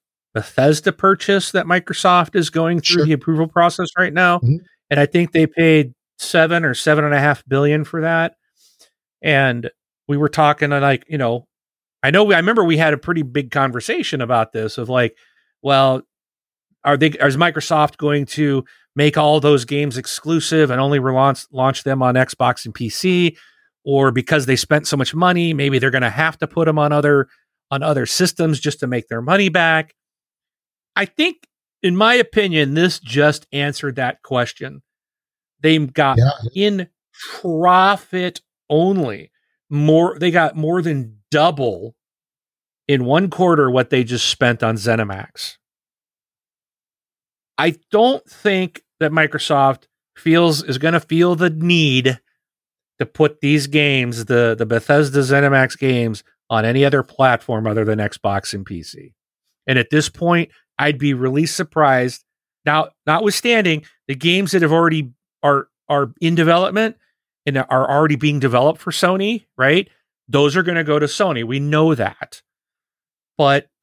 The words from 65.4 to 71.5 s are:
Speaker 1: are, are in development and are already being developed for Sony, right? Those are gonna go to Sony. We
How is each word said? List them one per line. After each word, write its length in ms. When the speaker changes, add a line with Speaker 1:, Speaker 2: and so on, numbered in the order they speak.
Speaker 1:
are, 260
are 320
in 140
development 640
and 100
are 320
already 260
being 240
developed 420
for 100
Sony, 540
right? 320
Those 280
are 80
gonna 200
go 140
to 80
Sony. 380
We 160